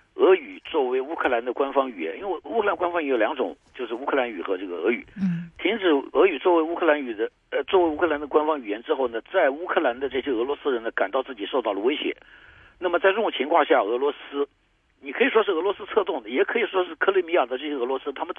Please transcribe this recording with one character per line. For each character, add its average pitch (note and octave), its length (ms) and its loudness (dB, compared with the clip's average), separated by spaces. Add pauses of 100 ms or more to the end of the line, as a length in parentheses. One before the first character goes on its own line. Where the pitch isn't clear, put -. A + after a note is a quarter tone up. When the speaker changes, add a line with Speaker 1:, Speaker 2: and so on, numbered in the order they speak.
(140)
Speaker 1:
俄 F3 200 6
语 A2+ 300 -4
作 C#3 240 -2
为 C3 140 0
乌 D3+ 120 -8
克 - 140 0
兰 A#2+ 160 0
的 B2 80 -4
官 C#3 180 -2
方 C3+ 180 0
语 G2 140 -10
言， E2 160 -8
因 F#3+ 100 -8
为 E3+ 160 -6
乌 A3 180 -2
克 G3+ 40 0
兰 G3 80 0
官 F3 160 -2
方 E3+ 140 -2
语 C#3+ 40 -4
有 C3+ 80 2
两 A#2 200 0
种， G2 180 -4 (200)
就 B2 120 -8
是 A#2 60 -6
乌 B2 140 -8
克 D3 100 0
兰 B2 120 0
语 G2+ 120 -10
和 F#2 160 -4
这 F#2+ 100 -8
个 F2 100 -8
俄 F2 140 0
语。 A#2+ 160 -2 (140)
Speaker 2:
嗯。 F3 380 -2
Speaker 1:
停 G#3+ 200 0
止 F#3+ 120 2 (220)
俄 D3+ 140 6
语 D#3+ 120 2
作 F3+ 180 4
为 E3 60 4
乌 E3 120 -2
克 F3 120 -2
兰 D3+ 140 4
语 B2 120 -6
的， A2 180 -4 (200)
呃， C3+ 140 -2
作 F3+ 200 4
为 D#3+ 60 2
乌 D3 60 -4
克 E3+ 100 0
兰 D3+ 120 0
的 D3 80 -8
官 D3+ 200 4
方 D#3 120 0
语 A2+ 100 -12
言 G#2+ 140 -4
之 D#3 120 0
后 C3+ 120 0
呢， A2+ 140 -4 (100)
在 E3+ 200 4
乌 D3+ 160 -6
克 - 140 0
兰 B2+ 200 0
的 C#3 80 -2
这 B2+ 140 -4
些 D3 80 -4
俄 A#2 140 0
罗 C#3+ 120 -4
斯 C#3+ 160 -4
人 A2+ 100 -2
呢， A2+ 100 -6
感 F#2+ 180 -2
到 C3 120 -2
自 C3 120 -10
己 G2+ 100 -10
受 B2+ 160 -2
到 A#2 120 -2
了 G2 60 -4
威 B2 160 0
胁。 F2 220 -4 (640)
那 F3+ 80 -2
么 F3 100 0
在 G3 120 4
这 G3 60 0
种 G#3 140 0
情 C3+ 180 -4
况 D#3 180 6
下， C3+ 160 6
俄 A2+ 160 0
罗 C#3+ 140 0
斯， - 360 -6 (540)
你 C#3 100 -12
可 A3+ 120 2
以 C4+ 40 4
说 A3 140 4
是 G3+ 80 0
俄 D#3+ 100 0
罗 F#3+ 140 0
斯 G#3 120 -14
策 - 180 2
动 D#3 180 -4
的， - 80 -14
也 C3 120 2
可 G#3 160 -2
以 G#3+ 80 -2
说 F#3 180 0
是 E3 100 -12
克 - 180 0
里 F#3+ 100 4
米 E3 100 -4
亚 E3 120 4
的 B2+ 140 -4
这 D3 100 -8
些 D3 60 -4
俄 B2 100 -2
罗 C3 140 -2
斯， C#3+ 160 -8
他 - 100 -6
们 F3+ 140 -8